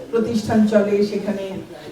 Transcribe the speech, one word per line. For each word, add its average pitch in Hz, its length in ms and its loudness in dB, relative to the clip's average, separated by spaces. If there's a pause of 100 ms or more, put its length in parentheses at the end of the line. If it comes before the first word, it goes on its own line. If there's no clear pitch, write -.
(100)
প্রতিষ্ঠান 226 560 2
চলে, 202 400 4
সেখানে, 196 440 -4 (420)